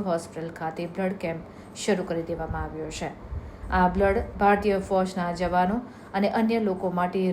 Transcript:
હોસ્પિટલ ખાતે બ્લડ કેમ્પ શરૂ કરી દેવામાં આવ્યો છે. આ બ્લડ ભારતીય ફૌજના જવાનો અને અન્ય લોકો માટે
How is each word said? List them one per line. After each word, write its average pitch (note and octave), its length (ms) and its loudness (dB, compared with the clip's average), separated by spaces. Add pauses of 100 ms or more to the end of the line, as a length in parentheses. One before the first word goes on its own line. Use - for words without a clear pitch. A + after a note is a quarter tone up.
હોસ્પિટલ E3 540 -4
ખાતે D#3+ 300 -6
બ્લડ F#3+ 320 -2
કેમ્પ E3 220 -4 (340)
શરૂ F#3 300 0
કરી E3 240 -2
દેવામાં D#3+ 380 -4
આવ્યો D#3 240 -8
છે. D#3 180 -6 (600)
આ F#3 180 6
બ્લડ G3 300 4 (200)
ભારતીય G3+ 420 4
ફૌજના F#3 480 0 (120)
જવાનો F3+ 380 4 (360)
અને G3 140 2 (120)
અન્ય A3+ 200 4
લોકો F#3+ 300 0
માટે F3+ 280 0 (140)